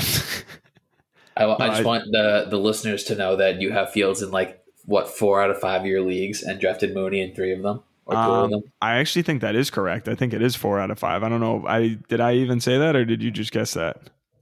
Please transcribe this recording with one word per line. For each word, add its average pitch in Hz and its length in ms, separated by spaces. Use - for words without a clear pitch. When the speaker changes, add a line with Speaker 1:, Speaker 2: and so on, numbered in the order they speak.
Speaker 1:
<laughs> - 1300
Speaker 2:
I 110 100
wa-, 107 140
I 110 80
Speaker 1:
No, 110 60
Speaker 2:
just 110 80
Speaker 1:
I 113 40
Speaker 2:
want 113 260
the, 107 380
the 101 80
listeners 107 460
to 113 120
know 98 200
that 95 240
you 95 140
have 98 180
Fields 98 300
in, 95 100
like, 92 320
what, 101 240
four 98 340
out 98 60
of 101 100
five 95 220
of 95 60
your 95 160
leagues 92 380
and 95 160
drafted 95 360
Mooney 95 260
in 92 160
three 92 160
of 92 120
them 107 200
or - 80
two 110 60
of 113 260
Speaker 1:
Um, 110 60
Speaker 2:
them. 107 100
Speaker 1:
I 113 180
actually 160 240
think 151 180
that 107 160
is 139 120
correct. 95 380
I 110 80
think 123 180
it 107 80
is 123 140
four 101 240
out 98 100
of 110 80
five. - 240
I 110 60
don't 117 140
know. 113 260
I, 113 300
did 117 140
I 120 140
even 123 260
say 127 160
that, 156 180
or 123 80
did 113 180
you 113 80
just 107 220
guess 113 220
that? 82 240